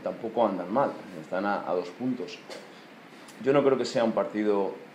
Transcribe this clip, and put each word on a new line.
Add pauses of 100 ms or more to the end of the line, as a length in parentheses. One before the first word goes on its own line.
tampoco
andan
mal, (280)
están
a,
a
dos
puntos. (1040)
Yo
no
creo
que
sea
un
partido